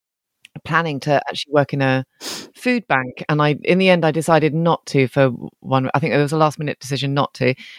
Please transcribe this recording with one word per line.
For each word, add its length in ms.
planning 360
to 140
actually 240
work 200
in 100
a 220
food 680
bank. 420
And 140
I, 220
in 140
the 100
end, 160
I 80
decided 420
not 320
to 220
for 220
one, 340
I 40
think 140
there 100
was 100
a 40
last 220
minute 200
decision 360
not 200
to, 200